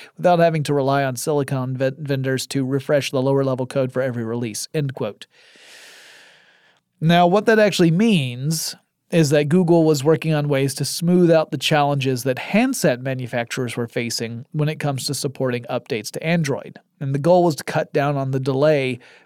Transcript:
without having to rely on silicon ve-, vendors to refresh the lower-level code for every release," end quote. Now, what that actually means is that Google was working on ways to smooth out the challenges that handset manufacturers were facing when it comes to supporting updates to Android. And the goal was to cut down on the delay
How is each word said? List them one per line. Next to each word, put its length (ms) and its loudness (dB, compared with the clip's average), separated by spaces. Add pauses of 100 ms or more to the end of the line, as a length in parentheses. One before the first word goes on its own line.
(160)
without 220 4
having 240 4
to 100 -2
rely 300 2
on 140 -2
silicon 600 -2
ve-, 220 0
vendors 480 -2
to 180 -2
refresh 460 0
the 100 -2
lower-level 460 0
code 260 -2
for 80 -2
every 240 -4
release," 480 -6
end 220 -4
quote. 320 -10 (1700)
Now, 260 6
what 200 2
that 120 6
actually 320 4
means 840 0 (340)
is 180 4
that 220 2
Google 340 4
was 180 2
working 300 2
on 160 0
ways 260 0
to 120 -6
smooth 440 2
out 200 4
the 80 -4
challenges 640 0
that 160 0
handset 600 0
manufacturers 800 -4
were 100 -2
facing 680 -6
when 180 0
it 100 -8
comes 240 -4
to 80 -4
supporting 520 -4
updates 460 -6
to 140 -10
Android. 540 -2 (200)
And 160 -6
the 40 -2
goal 260 4
was 120 2
to 80 -10
cut 280 -4
down 240 0
on 140 -4
the 100 -2
delay 600 0 (260)